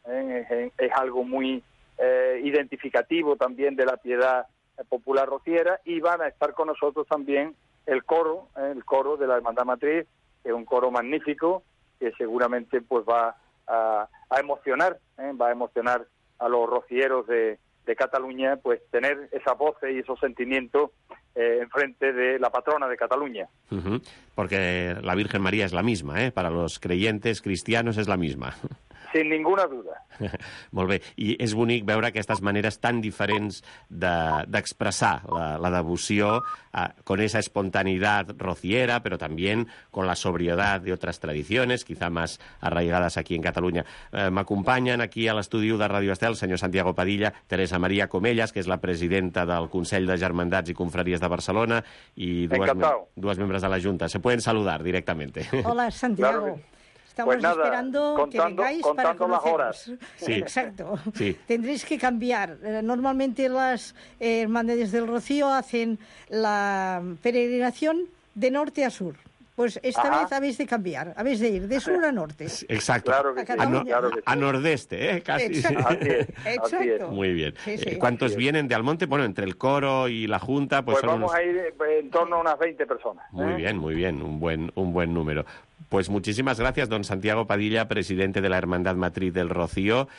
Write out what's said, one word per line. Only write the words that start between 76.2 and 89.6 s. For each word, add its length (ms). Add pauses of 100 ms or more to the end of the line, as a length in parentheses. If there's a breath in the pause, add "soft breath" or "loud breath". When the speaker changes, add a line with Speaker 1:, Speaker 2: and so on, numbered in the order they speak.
Speaker 1:
así 180
es. 80
Speaker 3:
Exacto. 560
Speaker 2:
Muy 220
bien. 240
Speaker 3:
Sí, 200
sí. 120
Speaker 2:
Eh, 100
¿cuántos 280
Speaker 1:
Así 80
es. 20
Speaker 2:
vienen 320
de 60
Almonte? 300
Bueno, 200
entre 200
el 120
coro 500
y 200
la 120
Junta... 460
Pues 100
Speaker 1:
Pues 60
Speaker 2:
son 180
Speaker 1:
vamos 120
Speaker 2:
unos 80
Speaker 1:
a 40
ir, 140
eh, 420
en 100
torno 280
a 20
unas 180
veinte 300
personas, 460
Speaker 2:
Muy 180
Speaker 1:
¿eh? 60
Speaker 2:
bien, 200
muy 160
bien. 300
Un 160
buen, 360
un 180
buen 200
número. 320 (440 loud breath)
Pues 200
muchísimas 480
gracias, 300
don 160
Santiago 420
Padilla, 440
presidente 500
de 80
la 100
Hermandad 380
Matriz 380
del 160
Rocío. 580 (120)